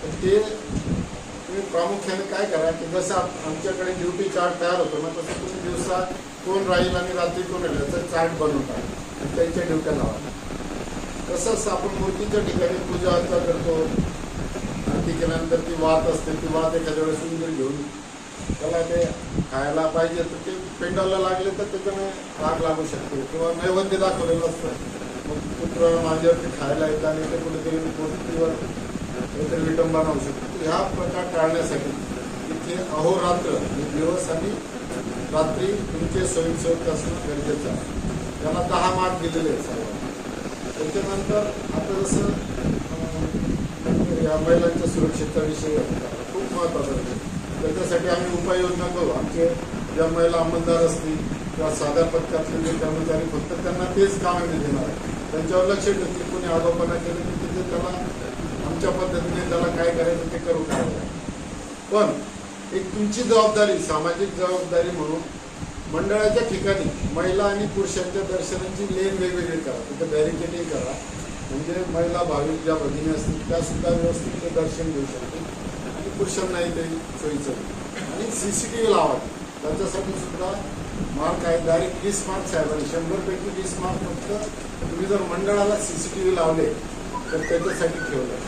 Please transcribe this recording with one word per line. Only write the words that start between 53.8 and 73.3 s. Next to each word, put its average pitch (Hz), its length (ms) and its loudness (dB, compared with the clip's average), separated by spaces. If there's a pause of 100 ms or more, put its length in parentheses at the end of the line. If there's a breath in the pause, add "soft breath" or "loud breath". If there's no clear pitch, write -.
तेच 196 260 6
काम 175 140 2
आम्ही 165 240 0
देणार 139 240 0
आहे. 151 140 -2 (340)
त्यांच्यावर 165 340 4
लक्ष 196 200 2
ठेवतील, 185 460 0
कोणी 180 140 -2
आरोपणा 170 500 2
केले 170 240 -2
तर - 220 -2
तिथे 180 280 -2
त्याला 175 220 0 (760)
आमच्या 165 220 0
पद्धतीने 175 600 0
त्याला 170 180 2
काय 170 240 2
करायचं 165 420 2
ते - 40 -2
करू, - 260 0
काय. - 200 0 (1080)
पण 208 220 4 (600)
एक 190 200 -2
तुमची 208 280 2
जबाबदारी, 208 560 6
सामाजिक 170 560 0
जबाबदारी 180 560 2
म्हणून 156 300 -2 (720)
मंडळाच्या 214 500 4
ठिकाणी 190 460 2 (240)
महिला 185 300 2
आणि 202 220 2
पुरुषांच्या 190 560 0
दर्शनाची 185 640 -2 (120)
लेन 190 220 2
वेगवेगळी 175 400 0
करा, 135 220 -4 (100)
तिथं 151 220 -2
बॅरिकेडिंग 165 520 0
करा, 131 300 -4 (580)
म्हणजे 151 220 -2 (160)
महिला 175 340 2
भाविक 156 400 0
ज्या 160 120 4
भगिनी 147 400 0
असतील - 340 -2